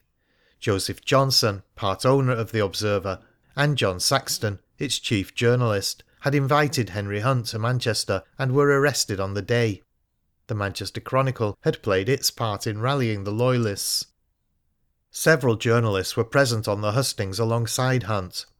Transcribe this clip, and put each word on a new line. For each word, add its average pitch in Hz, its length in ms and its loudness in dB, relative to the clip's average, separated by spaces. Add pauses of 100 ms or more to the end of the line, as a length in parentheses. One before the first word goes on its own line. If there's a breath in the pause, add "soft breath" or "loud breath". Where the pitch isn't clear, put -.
(600)
Joseph - 440 -2
Johnson, 123 580 4 (140)
part 95 280 -2
owner 131 280 4
of 113 200 -4
the 110 100 2
Observer, 98 580 -2 (360 soft breath)
and 143 220 0
John 95 220 0
Saxton, 113 580 -2 (200)
its 143 200 -4
chief - 360 -2
journalist, 117 680 0 (180)
had 139 140 0
invited 139 560 2
Henry 104 300 -4
Hunt 120 260 0
to 113 120 -6
Manchester 113 640 0 (160)
and 131 140 0
were 143 160 4
arrested 135 520 2
on 98 140 -2
the 101 80 -2
day. 113 400 0 (680)
The 117 60 -4
Manchester 101 460 -6
Chronicle 127 600 -2
had - 200 -2
played 98 260 0
its - 220 0
part 107 360 -4
in 107 140 -4
rallying 117 440 -2
the 101 60 -4
Loyalists. 113 760 0 (1040)
Several 135 440 2
journalists 113 600 0
were 117 80 0
present 117 420 0
on 104 140 -2
the 104 120 -2
hustings 104 460 -2
alongside 117 680 0
Hunt, 98 420 -6 (140)